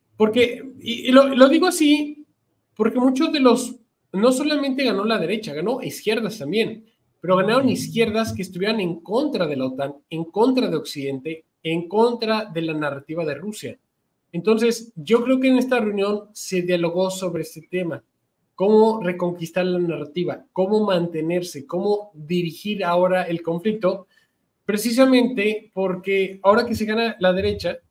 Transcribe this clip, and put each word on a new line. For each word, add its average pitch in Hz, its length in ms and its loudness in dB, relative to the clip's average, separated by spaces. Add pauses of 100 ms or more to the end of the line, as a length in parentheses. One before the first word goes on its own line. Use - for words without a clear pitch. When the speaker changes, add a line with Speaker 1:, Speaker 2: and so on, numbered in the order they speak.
(160)
Speaker 1:
porque, 220 640 0
y, 233 280 -6
y 254 40 4
lo, 262 160 10
lo 262 200 8
digo 330 200 4
así, 302 580 0 (480)
porque 220 240 0
muchos 269 340 2
de 311 60 0
los, 247 380 4 (360)
no 220 200 4
solamente 277 500 -2
ganó 208 220 0
la 220 140 0
derecha, 175 340 -4
ganó 196 280 -4
izquierdas 214 580 -4
también, 202 480 -4 (340)
pero 180 160 2
ganaron 226 300 2
Speaker 2:
Ujú. 214 60 2
Speaker 1:
izquierdas 214 600 -2
que 196 100 -8
estuvieran 196 380 -4
en 170 200 -4
contra 226 460 -2
de 143 100 -4
la 131 100 -2
otan, 139 280 -6 (160)
en 165 140 -6
contra 226 440 2
de 165 80 -2
Occidente, 139 680 -8 (180)
en 170 260 -4
contra 220 580 0
de 165 160 -6
la 160 120 -4
narrativa 151 500 -6
de 147 100 -4
Rusia. 156 440 -12 (540)
Entonces, 220 640 0
yo 214 260 2
creo 262 160 2
que 262 100 2
en 254 100 6
esta 254 220 0
reunión 208 520 -2
se - 300 -6
dialogó 175 480 0
sobre 170 320 -6
este 156 200 -14
tema, 170 400 -6 (520)
cómo 214 480 4
reconquistar 180 640 -4
la 180 120 0
narrativa, 151 760 -4
cómo 208 320 0
mantenerse, 170 840 -2
cómo 202 480 -2
dirigir 175 720 -4
ahora 180 400 2
el 170 180 -6
conflicto, 190 640 -2 (580)
precisamente 226 1120 2
porque 190 680 -2
ahora 220 220 6
que 233 100 -4
se 214 100 -4
gana 220 340 -2
la 185 140 4
derecha 196 460 -4 (120)